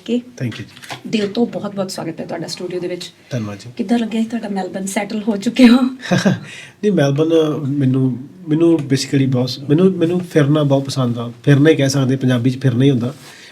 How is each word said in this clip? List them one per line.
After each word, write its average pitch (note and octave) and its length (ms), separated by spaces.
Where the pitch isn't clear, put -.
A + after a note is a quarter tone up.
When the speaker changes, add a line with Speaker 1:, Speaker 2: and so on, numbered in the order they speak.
Speaker 1:
ਕੇ। A#3 100
Speaker 2:
Thank C#3+ 360
you - 60
ਜੀ। - 520
Speaker 1:
ਦਿਲ G#3 180
ਤੋਂ A#3 180
ਬਹੁਤ G3+ 300
ਬਹੁਤ F#3+ 160
ਸਵਾਗਤ D#3+ 280
ਹੈ F3+ 60
ਤੁਹਾਡਾ E3+ 220
ਸਟੂਡੀਓ F3+ 320
ਦੇ F3+ 80
ਵਿੱਚ। F3 240
Speaker 2:
ਧੰਨਵਾਦ G#2 280
ਜੀ। A#2+ 200
Speaker 1:
ਕਿੱਦਾਂ A#3+ 220
ਲੱਗਿਆ A3+ 220
ਜੀ A3 60
ਤੁਹਾਡਾ A3 220
ਮੈਲਬਨ, F#3+ 360
ਸੈਟਲ G3+ 420
ਹੋ G#3 100
ਚੁੱਕੇ A#3+ 300
ਹੋ? A#3+ 100
Speaker 2:
<laughs> A3+ 520
ਨਹੀਂ, G#3 80
ਮੈਲਬਨ D3 380
ਮੈਨੂੰ, C3 500
ਮੈਨੂੰ E3 260
basically C3+ 560
ਬਹੁਤ, B2 200
ਮੈਨੂੰ, F#3 220
ਮੈਨੂੰ E3+ 280
ਫਿਰਨਾ D3+ 440
ਬਹੁਤ C#3 220
ਪਸੰਦ B2 320
ਆ। A#2+ 140
ਫਿਰਨਾ C#3+ 240
ਹੀ D3+ 60
ਕਹਿ C3+ 140
ਸਕਦੇ, C3 260
ਪੰਜਾਬੀ B2+ 340
'ਚ B2+ 120
ਫਿਰਨਾ B2+ 220
ਹੀ C#3+ 60
ਹੁੰਦਾ। A#2+ 240